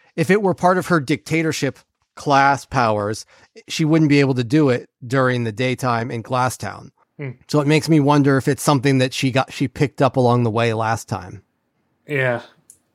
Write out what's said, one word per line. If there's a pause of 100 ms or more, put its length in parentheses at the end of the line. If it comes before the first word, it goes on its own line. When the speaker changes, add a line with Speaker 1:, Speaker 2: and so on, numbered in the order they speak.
(140)
Speaker 1:
if
it
were
part
of
her
dictatorship (360)
class
powers, (440)
she
wouldn't
be
able
to
do
it (160)
during
the
daytime
in
Glasstown. (260)
Speaker 2:
Hmm. (180)
Speaker 1:
So
it
makes
me
wonder
if
it's
something
that
she
got,
she
picked
up
along
the
way
last
time. (640)
Speaker 2:
Yeah. (520)